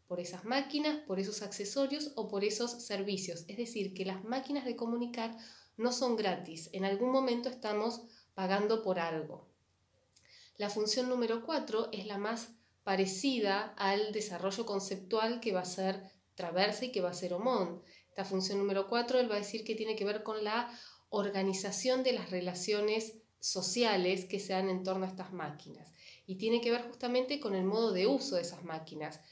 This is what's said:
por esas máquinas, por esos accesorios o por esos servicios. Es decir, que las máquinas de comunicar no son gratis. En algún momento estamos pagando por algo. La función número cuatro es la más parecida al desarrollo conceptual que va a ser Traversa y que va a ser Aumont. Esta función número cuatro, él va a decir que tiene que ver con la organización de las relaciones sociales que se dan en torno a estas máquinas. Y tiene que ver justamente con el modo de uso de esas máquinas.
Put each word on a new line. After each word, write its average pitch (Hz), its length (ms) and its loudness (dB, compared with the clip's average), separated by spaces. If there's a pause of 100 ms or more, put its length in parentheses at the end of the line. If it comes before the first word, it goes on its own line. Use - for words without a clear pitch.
por 175 140 -4
esas 180 240 -8
máquinas, 285 640 0
por 190 120 -2
esos 196 240 -2
accesorios 269 720 -2
o 208 140 -4
por 202 160 0
esos 233 260 0
servicios. 190 800 -4
Es 202 80 -10
decir, 214 380 -4
que 185 100 -4
las 190 180 -4
máquinas 262 420 -2
de 240 120 -4
comunicar 233 600 -2 (400)
no 240 160 2
son 247 220 2
gratis. 180 580 -2
En 190 120 -2
algún 202 260 2
momento 254 380 4
estamos 214 540 -2 (320)
pagando 208 480 2
por 185 160 2
algo. 165 500 -4 (1080)
La 202 140 -2
función 220 380 2
número 233 360 0
cuatro 226 460 0
es 202 160 -6
la 202 120 -4
más 226 320 -2 (320)
parecida 202 920 2
al 208 360 2
desarrollo 196 540 -2
conceptual 220 760 0
que 220 120 0
va 180 80 2
a 180 60 -4
ser 190 360 0 (320)
Traversa 185 500 0
y 254 80 -4
que 202 80 2
va 180 100 2
a 180 40 -8
ser 180 180 -2
Aumont. 208 500 0 (260)
Esta 190 160 -6
función 190 340 0
número 196 300 2
cuatro, 240 300 2
él 240 120 4
va 208 60 2
a - 20 2
decir 214 260 -4
que 226 100 -2
tiene 220 220 -2
que 208 80 -2
ver 208 180 -2
con 214 220 -4
la 226 260 0 (380)
organización 196 920 2
de 254 100 4
las 185 180 -4
relaciones 208 840 0 (260)
sociales 190 840 2
que - 120 -4
se 190 140 -4
dan 190 160 2
en 185 160 0
torno 190 220 0
a - 20 -4
estas 185 240 -10
máquinas. 151 600 -10 (340)
Y 185 100 -6
tiene 226 240 4
que 233 100 2
ver 233 120 2
justamente 254 580 0
con 202 140 0
el 185 100 2
modo 214 280 4
de 185 140 4
uso 254 300 2
de 170 60 2
esas - 220 -6
máquinas. 156 560 -8 (120)